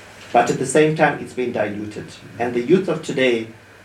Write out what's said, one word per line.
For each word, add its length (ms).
but 180
at 80
the 80
same 300
time, 240
it's 140
been 180
diluted. 560
And 140
the 80
youth 280
of 140
today 440